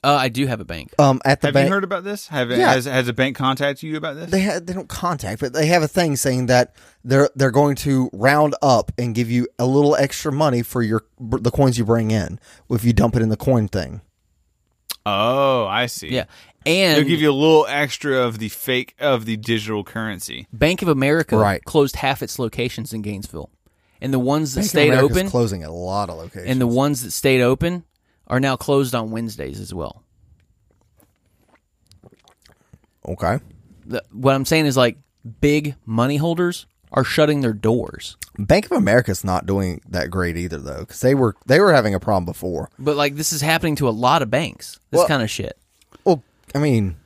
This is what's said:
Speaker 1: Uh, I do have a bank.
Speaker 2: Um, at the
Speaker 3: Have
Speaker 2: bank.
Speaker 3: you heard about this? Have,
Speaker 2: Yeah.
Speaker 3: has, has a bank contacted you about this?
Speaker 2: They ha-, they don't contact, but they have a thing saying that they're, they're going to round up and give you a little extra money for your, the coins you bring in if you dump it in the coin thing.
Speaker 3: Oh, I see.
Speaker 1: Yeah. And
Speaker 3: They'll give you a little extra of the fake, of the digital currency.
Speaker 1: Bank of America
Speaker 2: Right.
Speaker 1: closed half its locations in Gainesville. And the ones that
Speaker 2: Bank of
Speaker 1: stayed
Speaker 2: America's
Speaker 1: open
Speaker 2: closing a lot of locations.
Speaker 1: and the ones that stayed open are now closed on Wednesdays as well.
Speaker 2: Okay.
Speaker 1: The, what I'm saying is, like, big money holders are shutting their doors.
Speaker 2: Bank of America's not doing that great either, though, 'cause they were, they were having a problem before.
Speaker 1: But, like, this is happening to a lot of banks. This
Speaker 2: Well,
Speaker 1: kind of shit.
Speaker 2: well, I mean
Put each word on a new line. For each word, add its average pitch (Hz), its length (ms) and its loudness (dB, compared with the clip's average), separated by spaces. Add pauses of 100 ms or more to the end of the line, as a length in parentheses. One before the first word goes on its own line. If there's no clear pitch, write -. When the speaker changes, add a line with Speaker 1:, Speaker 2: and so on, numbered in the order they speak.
Speaker 1:
Uh, 143 160 2
I 131 80 0
do 127 200 -2
have 117 120 -4
a 98 60 -12
bank. - 340 -12
Speaker 2:
Um, 135 240 4
at 139 160 2
the 147 80 0
Speaker 3:
Have 143 60 -2
Speaker 2:
bank. 139 160 4
Speaker 3:
you 196 40 0
heard 196 120 0
about 180 180 -6
this? 202 240 -10
Have, 127 240 -4
Speaker 2:
Yeah. 135 220 4
Speaker 3:
has, 131 100 0
has 127 240 -2
a 123 60 -4
bank 131 240 -2
contacted 135 460 -2
you 156 120 -8
about 151 220 -8
this? 170 140 -14
Speaker 2:
They 190 120 2
ha-, 180 180 -2
they 175 120 -10
don't 185 160 -10
contact, 139 500 -6
but 127 140 -4
they 151 140 0
have 175 140 4
a 151 60 0
thing 156 300 0
saying 127 300 0
that 123 280 4 (300)
they're, 135 320 4
they're 131 140 2
going 143 260 4
to 131 340 0
round 143 500 2
up 123 360 4
and 120 180 -4
give 117 160 0
you 120 160 0 (100)
a 120 80 0
little 143 300 4
extra - 380 -2
money 135 280 2
for 120 200 -4
your, 110 240 -2 (120)
the 113 340 -2
coins 131 260 2
you 117 80 0
bring 113 260 2
in 98 260 -2 (320)
if 113 140 -2
you 120 80 4
dump 113 240 4
it 117 60 2
in 110 80 2
the 110 80 0
coin 117 320 2
thing. 90 320 -6 (1040)
Speaker 3:
Oh, 120 640 2
I 110 200 0
see. - 220 -10
Speaker 1:
Yeah. 127 160 -4 (400)
And 170 320 4
Speaker 3:
They'll 147 100 4
give 156 140 2
you 151 100 4
a - 20 2
little 151 360 6
extra 143 480 -2
of 117 220 -2
the 110 100 -6
fake, - 500 -4
of 127 260 0
the 110 120 -2
digital 107 480 -4
currency. 95 680 -10
Speaker 1:
Bank 156 300 0
of 190 80 -2
America 143 480 2
Speaker 2:
Right. 101 260 2
Speaker 1:
closed 139 340 0
half 135 260 -4
its - 160 -10
locations 117 540 -6
in 110 100 -8
Gainesville. 101 460 -10 (520)
And 131 120 -4
the 127 60 2
ones 139 340 -2
that 165 80 -4
Speaker 2:
Bank 208 40 0
of 208 40 -2
Speaker 1:
stayed 147 200 4
Speaker 2:
America's 131 280 4
Speaker 1:
open 190 120 0
Speaker 2:
closing 104 340 -2
a 78 80 -12
lot 92 380 -4
of 82 80 -12
locations. 90 320 -16
Speaker 1:
and 131 120 -2
the 120 60 2
ones 131 360 0
that 113 80 -10
stayed 131 300 2
open 165 420 0 (440)
are 127 120 0
now 135 160 0
closed 139 400 0
on 110 160 -6
Wednesdays 107 480 -8
as - 140 -14
well. 85 280 -10 (3000)
Speaker 2:
Okay. 90 320 -2 (460)
Speaker 1:
The, - 260 -8
what 131 240 0
I'm 135 100 -2
saying 160 200 2
is, 131 120 0
like, 123 200 2 (440)
big 147 340 2 (100)
money 120 320 0
holders 170 480 -2 (260)
are 135 120 2
shutting 151 380 2
their 117 120 0
doors. 110 640 -4 (200)
Speaker 2:
Bank 147 280 2
of - 60 -8
America's 120 520 2
not 92 220 -2
doing 92 440 -2
that 85 200 -4
great 87 280 -4
either, 87 200 -6
though, 71 280 -10
'cause - 160 -14
they 127 140 4
were, 123 200 2 (100)
they 139 140 4
were 196 140 6
having 107 200 2
a 92 60 0
problem 95 260 0
before. 87 440 -8 (100)
Speaker 1:
But, 135 160 -2
like, 143 200 -2
this 147 180 -4
is 147 80 -4
happening 160 360 0
to 135 120 0
a - 20 0
lot 123 300 2
of 113 100 -4
banks. - 480 -6 (120)
This 165 80 2
Speaker 2:
Well, 175 80 4
Speaker 1:
kind 143 140 0
of 110 80 -4
shit. - 280 -8 (480)
Speaker 2:
well, 170 180 2 (320)
I 143 40 0
mean 113 360 2 (100)